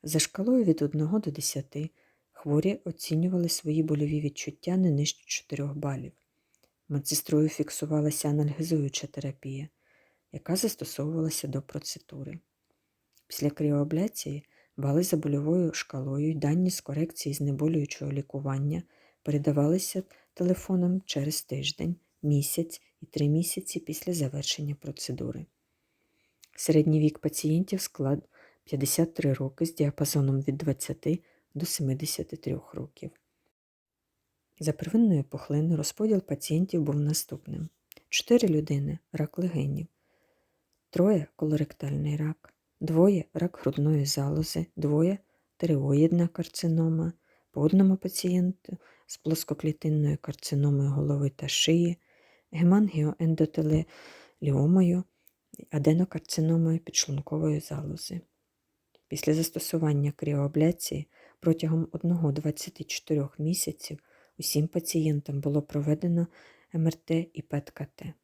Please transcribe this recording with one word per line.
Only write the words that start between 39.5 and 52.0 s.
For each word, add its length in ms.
троє — 460
колоректальний 840
рак, 360
двоє — 540
рак 280
грудної 440
залози, 600
двоє — 420
тиреоїдна 720
карцинома, 840
по 100
одному 360
пацієнту 800
з 120
плоскоклітинною 1040
карциномою 680
голови 400
та 180
шиї, 500